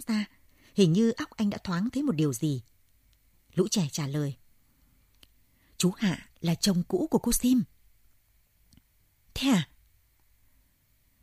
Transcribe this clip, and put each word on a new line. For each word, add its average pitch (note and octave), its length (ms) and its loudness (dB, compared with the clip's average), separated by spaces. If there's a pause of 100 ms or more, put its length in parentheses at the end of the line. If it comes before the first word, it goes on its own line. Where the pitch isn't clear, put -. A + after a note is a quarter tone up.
ra, G#3+ 180 -2 (500)
hình F3 180 6
như A3+ 180 2
óc - 200 -8
anh G#3 180 -2
đã - 140 -6
thoáng F#3+ 260 -2
thấy C4 140 -4
một A#3 120 0
điều D3 180 0
gì. C#3 280 -2 (920)
Lũ G3 180 0
trẻ E3+ 200 0
trả D3 160 -6
lời: C#3+ 280 -4 (1400)
"Chú F#3 200 2
Hạ - 320 -2 (120)
là E3 140 0
chồng F3 320 0
cũ B3 240 -2
của - 80 2
cô A#3+ 120 -2
Sim." B3 320 2 (1700)
"Thế C4+ 160 0
à?" F#3 200 2 (1500)